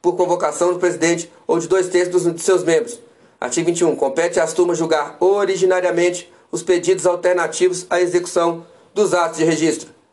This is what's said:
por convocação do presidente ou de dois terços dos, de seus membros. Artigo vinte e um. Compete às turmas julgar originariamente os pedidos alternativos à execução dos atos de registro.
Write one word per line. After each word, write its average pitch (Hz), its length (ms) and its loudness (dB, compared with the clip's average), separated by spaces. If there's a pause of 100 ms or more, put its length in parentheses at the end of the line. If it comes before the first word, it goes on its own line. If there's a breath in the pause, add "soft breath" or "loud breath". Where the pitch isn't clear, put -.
por 175 160 0
convocação 175 560 0
do 175 60 -2
presidente 170 520 0 (160 soft breath)
ou 165 120 0
de 165 100 -6
dois 180 200 2
terços 180 360 0
dos, 170 100 0
de 170 80 -12
seus 185 220 2
membros. 160 340 0 (420 soft breath)
Artigo 160 260 -2
vinte 170 140 0
e 180 40 2
um. 151 100 2
Compete 170 460 0
às 160 120 -2
turmas 175 260 0
julgar 160 420 -2
originariamente 180 1120 0 (180 soft breath)
os 170 120 -8
pedidos 180 440 0
alternativos 180 840 0
à 175 120 0
execução 175 680 -2 (280 loud breath)
dos 185 200 0
atos 165 240 -2
de 160 60 2
registro. 160 460 0 (220)